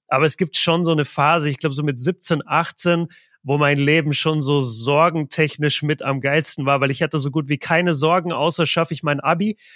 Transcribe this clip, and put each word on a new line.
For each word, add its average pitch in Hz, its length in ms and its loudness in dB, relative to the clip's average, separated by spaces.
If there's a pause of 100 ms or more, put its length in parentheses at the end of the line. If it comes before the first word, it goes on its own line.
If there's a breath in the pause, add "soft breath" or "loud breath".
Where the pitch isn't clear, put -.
aber 143 180 2
es 151 120 0
gibt 180 200 -2
schon 170 260 2
so 165 80 2
eine 151 140 2
Phase, 151 440 2
ich 135 100 -4
glaub, 156 120 -2
so 143 120 -4
mit 135 160 -2
siebzehn, 160 460 -2
achtzehn, 170 600 0 (400 soft breath)
wo 143 120 2
mein 143 180 4
Leben 147 360 2
schon 156 280 -2
so 143 180 0
sorgentechnisch 147 1200 0
mit 151 180 -2
am 135 180 -2
geilsten 143 460 -2
war, 139 160 2
weil 139 80 2
ich 139 140 -2
hatte 156 160 -2
so 139 100 -2
gut 143 180 -4
wie 143 120 -2
keine 175 340 0
Sorgen, 165 400 0
außer 160 320 0
schaffe 165 300 -2
ich - 80 -12
mein 147 160 -2
Abi. 175 380 -2 (180 loud breath)